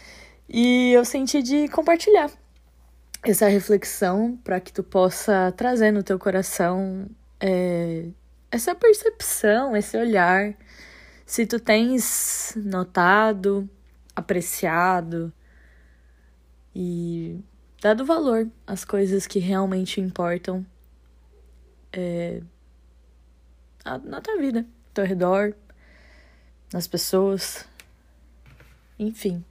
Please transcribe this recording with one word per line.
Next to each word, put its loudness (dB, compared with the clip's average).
E 4
eu 8
senti 0
de 0
compartilhar 4
essa 4
reflexão 0
pra -4
que -20
tu -6
possa 2
trazer 2
no 0
teu -2
coração, -2
é, -2
essa -4
percepção, 2
esse -4
olhar. 2
Se -2
tu -2
tens 0
notado, 2
apreciado -2
e -6
dado 2
valor 0
às -8
coisas 0
que -4
realmente -2
importam, -4
é, -6
a-, -10
na -12
tua -4
vida, -2
ao -18
teu 0
redor, 0
nas -6
pessoas, -2
enfim. -6